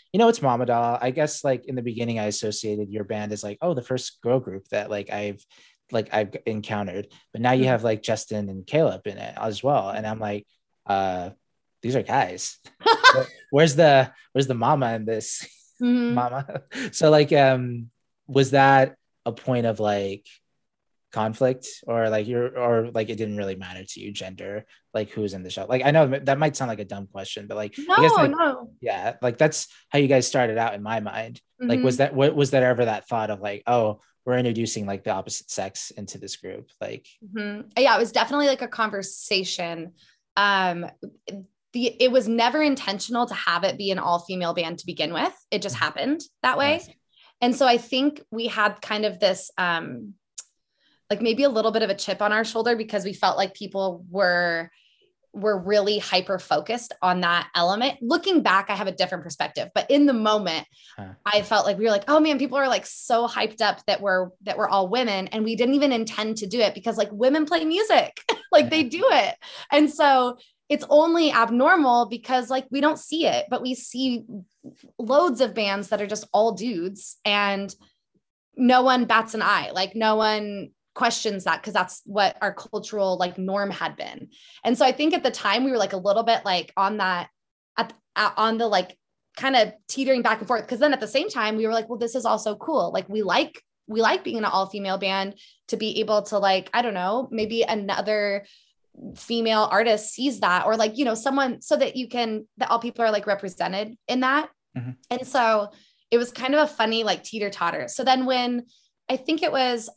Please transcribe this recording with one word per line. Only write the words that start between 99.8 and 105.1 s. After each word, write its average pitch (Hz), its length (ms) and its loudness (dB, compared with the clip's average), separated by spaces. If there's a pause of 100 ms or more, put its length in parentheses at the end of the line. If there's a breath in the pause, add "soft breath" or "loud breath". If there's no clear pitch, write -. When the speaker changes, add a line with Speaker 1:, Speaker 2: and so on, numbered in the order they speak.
Speaker 2:
sees 254 280 -4
that 180 260 2
or, 220 100 2
like, 220 200 0
you 277 80 0
know, 220 100 0
someone 269 460 -2
so - 140 0
that 247 200 0
you 247 120 -6
can, 220 400 -4 (100)
that 233 120 -2
all 233 100 4
people 233 240 -4
are, 226 80 4
like, 208 140 -2
represented 196 720 -4 (100)
in 247 120 0
that. 277 300 0 (280)
Speaker 1:
Mm-hmm. 123 140 -8 (180)
Speaker 2:
And 247 180 -6